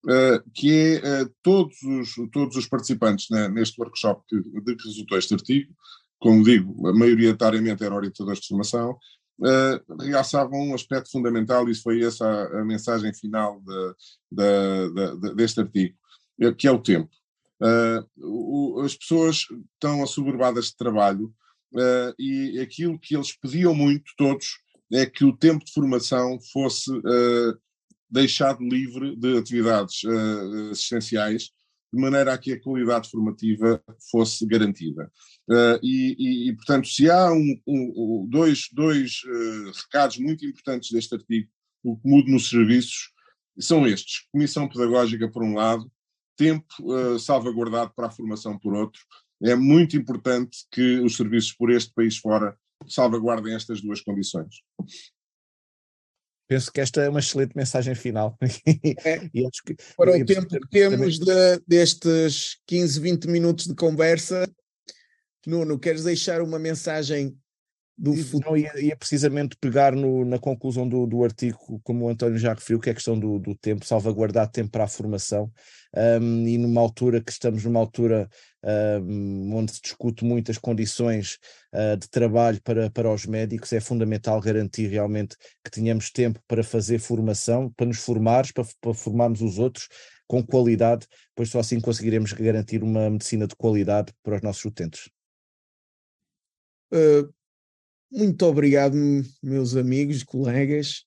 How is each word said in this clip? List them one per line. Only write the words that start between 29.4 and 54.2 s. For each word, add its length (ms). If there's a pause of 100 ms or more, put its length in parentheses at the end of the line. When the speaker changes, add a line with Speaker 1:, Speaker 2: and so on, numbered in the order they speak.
Speaker 1:
ah, 680
assistenciais, 760 (440)
de 80
maneira 320
a 40
que 140
a 100
qualidade 480
formativa 720 (300)
fosse 340
garantida. 640 (400)
Ah, 320
e, 380
e, 300
e, 80
portanto, 320
se 200
há 220
um, 340
um, 280 (300)
um, 60
dois, 440
dois, 520
eh, 460 (100)
recados 360
muito 280
importantes 460
deste 240
artigo, 340 (360)
o 100
que 140
muda 200
nos 200
serviços, 600 (460)
são 300
estes. 420
Comissão 380
pedagógica, 640
por 100
um 120
lado, 360 (480)
tempo, 300 (140)
eh, 360
salvaguardado 800
para 120
a 40
formação, 480
por 140
outro. 260 (420)
É 140
muito 400
importante 720
que 300
os 160
serviços 380
por 180
este 220
país 240
fora 400 (320)
salvaguardem 640
estas 280
duas 200
condições. 540 (1900)